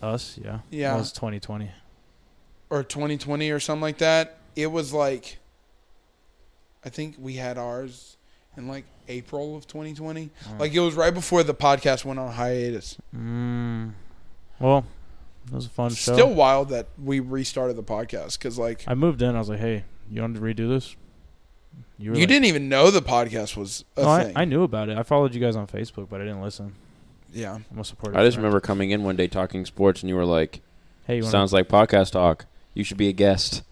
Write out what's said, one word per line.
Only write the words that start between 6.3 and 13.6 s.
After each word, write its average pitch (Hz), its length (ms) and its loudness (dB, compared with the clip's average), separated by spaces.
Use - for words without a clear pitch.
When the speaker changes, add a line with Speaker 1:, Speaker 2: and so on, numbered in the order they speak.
Speaker 2:
I - 60 -12
think 151 280 -10
we 131 160 -12
had 127 240 -8
ours 123 580 -10
in, 127 120 -14
like, 135 160 -12
April 143 480 -10
of 147 100 -18
twenty 156 280 -12
twenty. 156 360 -12
Speaker 1:
Mm. 107 120 -10
Speaker 2:
Like, 151 140 -2
it 170 60 4
was 170 140 2
right 165 200 4
before 175 280 4
the 147 120 2
podcast 139 500 4
went 135 160 -6
on 127 120 -8
hiatus. 120 640 -2
Speaker 1:
Mm. 117 760 -4